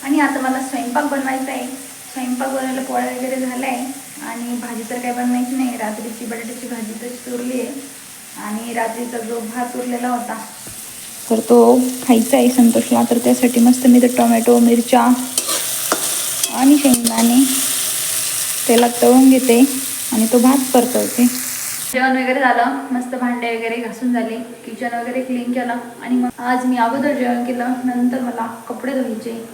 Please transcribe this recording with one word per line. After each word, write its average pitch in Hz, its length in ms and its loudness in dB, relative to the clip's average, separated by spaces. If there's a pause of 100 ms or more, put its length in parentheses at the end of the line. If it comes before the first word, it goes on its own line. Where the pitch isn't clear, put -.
आणि 285 160 2
आता 269 200 0
मला 262 200 -2
स्वयंपाक 254 440 -4
बनवायचा 269 480 -4
आहे. 247 140 -6 (480)
स्वयंपाक 254 340 -4
बनवायला 262 340 -4
पोळ्या 247 240 -2
वगैरे 254 360 -4
झाल्या 254 280 -4
आहे 247 160 -4 (420)
आणि 240 340 -8
भाजी 233 280 -10
तर 247 80 -6
काही 247 160 -6
बनवायची 247 420 -2
नाही. 262 220 -2
रात्रीची 220 480 -8
बटाट्याची 226 420 -10
भाजी 220 260 -8 (100)
तशी 247 300 -12
उरली 247 280 -4
आहे - 840 -12
आणि 226 280 -8
रात्रीचा 233 440 -4
जो 226 220 -6 (160)
भात 247 220 -6
उरलेला 247 300 -4
होता 226 300 -4 (920)
तर 220 100 2
तो - 180 6 (500)
खायचा 240 300 4
आहे 247 120 6
संतोषला. 233 600 4
तर 240 80 2
त्यासाठी 247 420 2
मस्त 247 280 6
मी 247 140 8
तर 247 160 2
टोमॅटो, 233 420 4
मिरच्या 233 420 4 (1600)
आणि 277 180 8
शेंगदाणे 240 680 4 (1200)
तेलात 240 340 4
तळून 254 280 8
घेते 240 300 6 (540)
आणि 226 200 2
तो 247 60 6
भात 254 180 6 (160)
परतवते. 233 520 2 (680)
जेवण 254 240 0
वगैरे 254 220 0
झालं, 247 380 2 (140)
मस्त 247 240 -4
भांडे 240 420 -4
वगैरे 226 240 -4
घासून 240 320 -2
झाले, 220 240 -2 (280)
किचन 240 320 -8
वगैरे 247 240 -4
क्लीन 247 300 -4
केलं 240 240 -2 (260)
आणि 247 140 -2
मग 247 280 -2
आज 254 220 0
मी 254 120 0
अगोदर 277 360 0
जेवण 240 320 -2
केलं, 247 280 -4 (120)
नंतर 247 360 0
मला 233 260 -6 (220)
कपडे 247 240 -6
धुवायचे. 226 600 -6